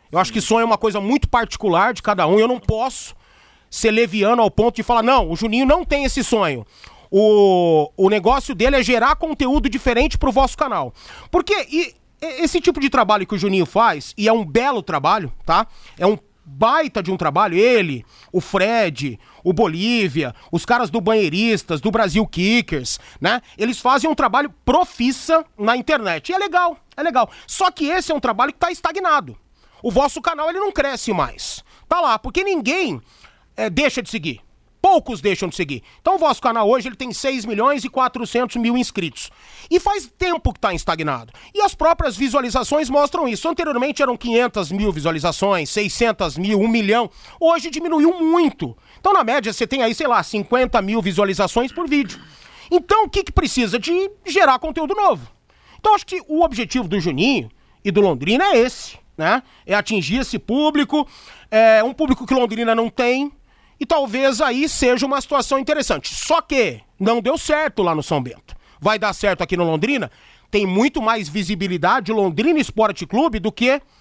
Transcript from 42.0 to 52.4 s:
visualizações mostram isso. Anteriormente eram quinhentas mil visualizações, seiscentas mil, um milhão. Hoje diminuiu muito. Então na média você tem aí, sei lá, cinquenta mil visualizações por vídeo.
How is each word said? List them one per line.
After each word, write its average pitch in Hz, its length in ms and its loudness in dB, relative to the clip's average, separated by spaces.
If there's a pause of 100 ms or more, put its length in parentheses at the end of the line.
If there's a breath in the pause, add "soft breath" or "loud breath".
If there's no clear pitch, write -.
visualizações 254 760 -2
mostram 285 380 0
isso. 240 220 -4
Anteriormente 294 520 -2
eram 254 140 0
quinhentas 226 560 -2
mil 202 180 -2
visualizações, 160 800 -2
seiscentas 208 680 -2
mil, 196 240 0
um 220 60 2
milhão. 226 440 0 (300 loud breath)
Hoje 330 280 2
diminuiu 320 520 2
muito. 320 540 0 (260 soft breath)
Então - 100 2
na 381 100 4
média 226 300 0
você 226 160 -4
tem 262 160 -2
aí, 226 100 2
sei 311 140 -4
lá, 220 160 2
cinquenta 240 580 0
mil 208 200 -2
visualizações 196 720 0
por 349 120 -4
vídeo. 277 320 -2 (540 loud breath)